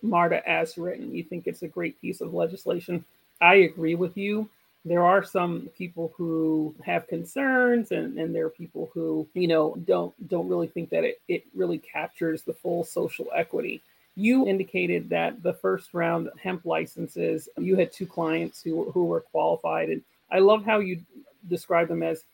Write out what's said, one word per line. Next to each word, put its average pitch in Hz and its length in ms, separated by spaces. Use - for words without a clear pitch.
marta 175 480
as 165 280
written. - 380
You 170 80
think 175 240
it's 175 140
a 175 60
great 170 340
piece 175 180
of 170 140
legislation. 175 720
I 175 160
agree 165 400
with 175 220
you. 208 320
There 175 200
are 185 200
some 175 540
people 165 400
who 160 560
have 170 240
concerns, 240 840
and, 165 260
and 165 160
there 160 140
are - 20
people 160 440
who, 160 400
you 180 140
know, 160 380
don't, 175 280
don't 180 220
really 175 180
think 165 220
that 165 140
it, - 240
it 175 180
really 175 220
captures 160 640
the 165 120
full 170 300
social - 500
equity. - 480
You 233 320
indicated 180 640
that 170 340
the 170 100
first 190 400
round 170 360
hemp 185 240
licenses, 165 840
you 180 180
had 175 160
two - 160
clients 165 540
who, 165 300
who 180 140
were 170 160
qualified. 165 680
And 160 120
I 185 80
love 202 260
how 214 140
you 185 200
describe 170 400
them 165 160
as 165 200